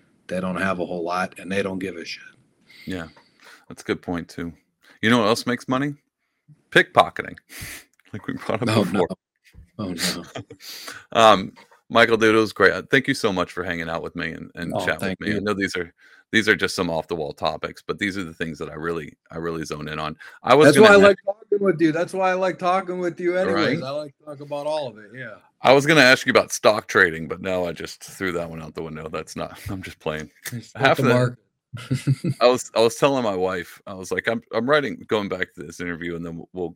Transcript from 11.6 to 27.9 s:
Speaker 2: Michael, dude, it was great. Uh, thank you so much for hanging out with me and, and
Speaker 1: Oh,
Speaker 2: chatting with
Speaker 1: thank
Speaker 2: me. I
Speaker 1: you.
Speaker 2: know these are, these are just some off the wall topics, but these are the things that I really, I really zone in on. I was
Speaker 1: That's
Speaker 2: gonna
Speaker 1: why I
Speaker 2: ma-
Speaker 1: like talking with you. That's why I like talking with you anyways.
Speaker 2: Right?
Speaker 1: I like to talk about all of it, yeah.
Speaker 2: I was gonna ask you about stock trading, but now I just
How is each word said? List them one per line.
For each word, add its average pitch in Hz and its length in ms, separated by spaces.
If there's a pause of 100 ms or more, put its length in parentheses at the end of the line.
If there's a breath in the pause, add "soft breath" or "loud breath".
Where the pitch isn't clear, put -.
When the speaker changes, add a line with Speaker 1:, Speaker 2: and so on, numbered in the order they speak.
Speaker 2:
Michael, 113 260
dude, 110 180
it 113 40
was 110 160
great. 92 180
Uh, 90 180
thank 135 160
you 139 60
so 113 220
much 90 180
for 90 120
hanging 85 260
out 82 120
with 82 140
me 85 160
and, 80 220
and 82 200
Speaker 1:
Oh, - 40
Speaker 2:
chatting 85 160
with 80 60
Speaker 1:
thank 95 200
Speaker 2:
me. 82 120
I - 20
Speaker 1:
you. - 80
Speaker 2:
know 104 100
these 95 240
are, 85 160 (380 soft breath)
these 107 180
are 104 80
just 92 180
some 92 140
off 82 200
the 87 80
wall 73 180
topics, 78 520
but 80 120
these 98 180
are 98 80
the 80 80
things 82 260
that 76 120
I 76 40
really, 78 400 (160)
I 82 60
really 82 300
zone 76 220
in 76 100
on. 78 180 (260 loud breath)
I 120 120
was 151 140
Speaker 1:
That's 147 100
Speaker 2:
gonna 214 100
Speaker 1:
why 202 60
I 202 40
Speaker 2:
ma- 196 100
Speaker 1:
like 196 180
talking 208 340
with 185 220
you. 156 100
That's 165 220
why 190 160
I 185 40
like 185 240
talking 185 400
with 175 220
you 175 160
anyways. 190 440
Speaker 2:
Right? - 60
Speaker 1:
I 135 40
like 147 280
to - 60
talk 147 160
about 143 260
all 151 220
of 107 80
it, 104 180
yeah. 120 200 (260)
Speaker 2:
I 120 140
was 139 100
gonna 151 160
ask 127 260
you 131 40
about 107 200
stock 110 380
trading, 82 400
but 90 140
now 92 240
I 85 60
just 82 300